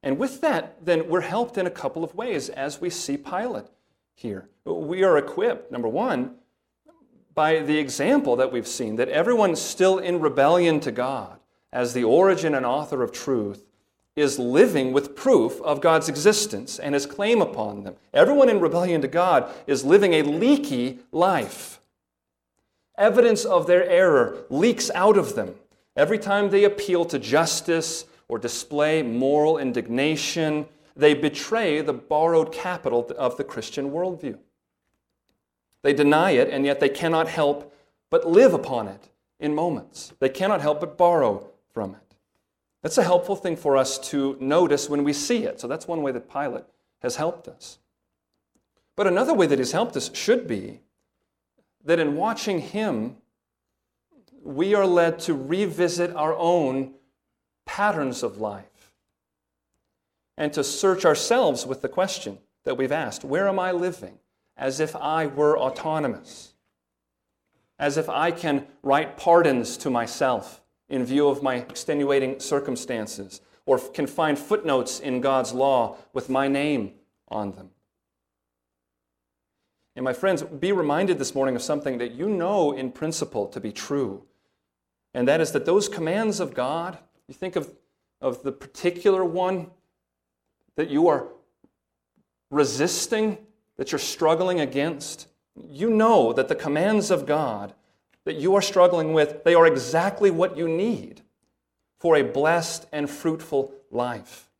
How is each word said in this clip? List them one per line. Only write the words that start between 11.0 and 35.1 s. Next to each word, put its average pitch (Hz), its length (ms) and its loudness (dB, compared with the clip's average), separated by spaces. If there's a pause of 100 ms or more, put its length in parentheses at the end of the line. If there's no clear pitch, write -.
as 120 200 -2
the 120 120 0
origin 160 500 4
and 131 100 -2
author 139 380 -2
of 147 80 -2
truth, 104 540 -6 (500)
is 143 240 0
living 135 540 4
with 139 240 0
proof - 440 2
of 147 200 -2
God's 160 280 4
existence 180 680 -2
and 143 160 -4
his 143 100 0
claim 214 380 0
upon 104 400 -4
them. 98 140 -14 (180)
Everyone 254 340 6
in 208 120 4
rebellion 170 420 0
to 135 60 -4
God 170 440 2 (140)
is 127 180 0
living 180 300 6
a 156 80 4
leaky 147 800 0 (100)
life. 165 680 -2 (1160)
Evidence 214 480 4
of 175 220 2
their 175 180 6
error 170 640 4
leaks 208 460 0
out 202 240 6
of 160 160 -2
them. 92 220 -6 (400)
Every 175 220 2
time 202 300 0
they 196 160 4
appeal 190 420 2
to 147 120 -4
justice 160 880 0 (220)
or 117 100 -4
display 147 640 -2
moral 143 560 2
indignation, 143 1080 -2 (300)
they 151 160 6
betray 156 720 0
the 143 100 -2
borrowed 160 600 0
capital 123 640 -4
of 123 180 -2
the 143 80 -4
Christian 139 460 -8
worldview. 170 480 -6 (1400)